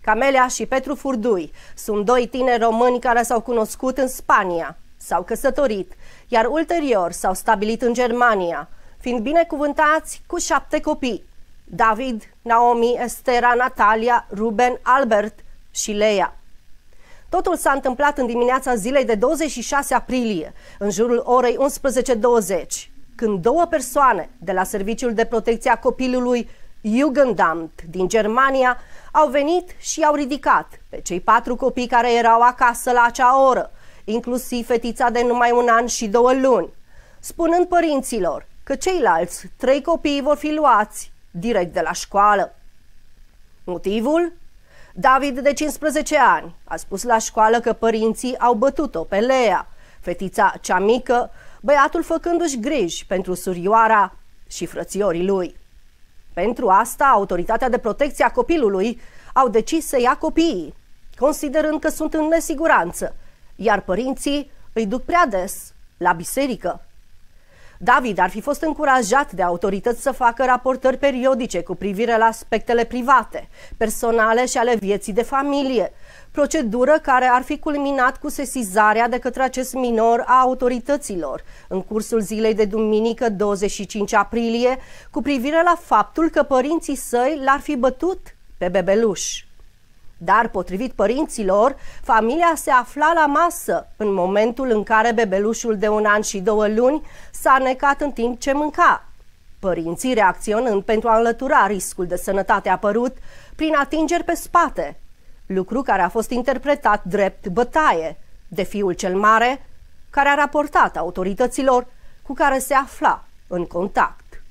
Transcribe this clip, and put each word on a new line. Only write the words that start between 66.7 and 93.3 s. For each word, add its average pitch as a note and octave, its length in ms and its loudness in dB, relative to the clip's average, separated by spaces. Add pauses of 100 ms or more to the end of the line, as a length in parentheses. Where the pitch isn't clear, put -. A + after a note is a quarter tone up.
David A#3+ 380 2
ar F#3 120 2
fi A3 100 -8
fost C#4+ 220 -4
încurajat C#4 720 0
de F3+ 100 -4
autorități F#3+ 600 -2
să C4+ 80 -2
facă B3 340 0
raportări B3+ 520 0
periodice B3+ 640 0
cu F3 120 -8
privire G#3 420 -2
la G#3+ 80 4
aspectele A3+ 600 0
private, A#3+ 640 0 (280)
personale A3+ 720 2
și B3 120 -2
ale A#3+ 160 2
vieții G3+ 380 -2
de A#3 100 0
familie, C4+ 720 0 (380)
procedură C#4 720 2
care B3+ 220 2
ar B3+ 180 4
fi D4 160 -6
culminat C#4 580 0
cu D4 120 -8
sesizarea A3 800 0
de A#3+ 100 -2
către B3 240 -4
acest B3+ 320 -4
minor A#3 520 2
a B3+ 140 6
autorităților, B3 1040 -2 (240)
în F#3 140 -4
cursul A3 380 -2
zilei A3 340 0
de A3 100 2
duminică, A3 640 0
douăzeci G3+ 420 -2
și F#3+ 160 -8
cinci G3+ 260 -6
aprilie, A#3 680 0 (320)
cu C#4+ 120 -6
privire C#4+ 400 0
la E4+ 200 4
faptul B3+ 480 2
că D#4 120 2
părinții C#4 540 0
săi C4 480 -2
l-ar C#4 160 2
fi D4 160 -4
bătut C4 580 -2 (220)
pe F3+ 120 -2
bebeluș. F#3+ 760 0 (760)
Dar, G3+ 280 4
potrivit F#3+ 440 -6
părinților, G#3+ 840 0 (260)
familia C4 520 2
se - 160 -6
afla C#4 420 2
la D#4+ 140 4
masă C#4+ 720 -2